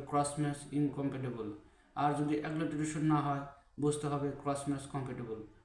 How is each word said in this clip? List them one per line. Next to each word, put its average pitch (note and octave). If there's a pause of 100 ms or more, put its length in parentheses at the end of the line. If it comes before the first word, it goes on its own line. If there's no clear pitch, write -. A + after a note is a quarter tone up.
ক্রস C#3+
ম্যাচ D3 (140)
ইনকম্প্যাটিবল, C3 (420)
আর C#3+
যদি D3
অ্যাগ্লুটিনেশন D#3
না D#3
হয় C#3 (400)
বুঝতে D3
হবে C#3+ (140)
ক্রস C#3
ম্যাচ C#3
কম্প্যাটিবল, A#2+ (260)